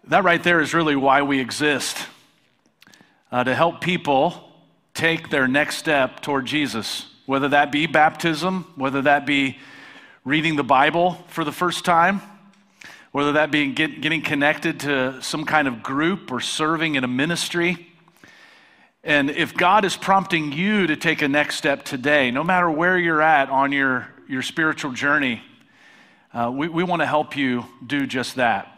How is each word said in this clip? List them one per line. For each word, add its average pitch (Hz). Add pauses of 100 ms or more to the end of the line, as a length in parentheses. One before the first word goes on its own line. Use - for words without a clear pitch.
That 180
right 170
there 175
is 143
really 156
why 135
we 139
exist, 131 (1300)
uh, 123
to 127
help 165
people 156 (420)
take 160
their 135
next 143
step 139
toward 139
Jesus, 117 (180)
whether 139
that 143
be 151
baptism, 160
whether 135
that 143
be 139 (680)
reading 156
the 143
Bible 156
for 165
the 143
first 175
time, 180 (920)
whether 143
that 151
be 143
get, 147
getting 156
connected 151
to 131
some 156
kind 147
of 113
group 147
or 117
serving 156
in 127
a -
ministry. 170 (1160)
And 147
if 151
God 196
is 175
prompting 170
you 190
to 151
take 160
a 147
next 147
step 143
today, 139
no 135
matter 180
where 175
you're 165
at 147
on 139
your, 131 (180)
your 131
spiritual 156
journey, 135 (920)
uh, 120
we, 147
we 165
wanna 170
help 151
you 123 (200)
do 139
just 123
that. 113